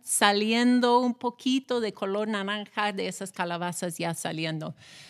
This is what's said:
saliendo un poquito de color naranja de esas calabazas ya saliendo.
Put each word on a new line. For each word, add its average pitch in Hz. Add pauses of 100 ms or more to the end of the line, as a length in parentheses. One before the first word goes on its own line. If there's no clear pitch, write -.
saliendo 240
un 247
poquito 247
de 214
color 208
naranja 208
de 190
esas 190
calabazas 175
ya 170
saliendo. 160 (340)